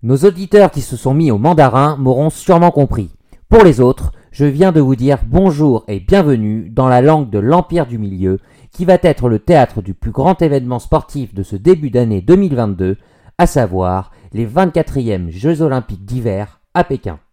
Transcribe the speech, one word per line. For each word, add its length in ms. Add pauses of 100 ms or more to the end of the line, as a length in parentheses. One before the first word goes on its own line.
Nos 120
auditeurs 520
qui 120
se 160
sont 160
mis 180
au 60
mandarin 600
m'auront 320
sûrement 420
compris. 400 (360)
Pour 160
les 160
autres, 320 (220)
je 100
viens 300
de 80
vous 160
dire 280
bonjour 640
et 140
bienvenue 680
dans 200
la 100
langue 300
de 100
l'Empire 460
du 120
Milieu, 420 (340)
qui 100
va 180
être 280
le 100
théâtre 420
du 120
plus 180
grand 300
événement 380
sportif 540
de 80
ce 140
début 340
d'année 300
deux 160
mille 180
vingt-deux, 440 (400)
à 100
savoir 640 (220)
les 100
vingt-quatrièmes 880
Jeux 320
Olympiques 420
d'hiver 560 (140)
à 100
Pékin. 360 (140)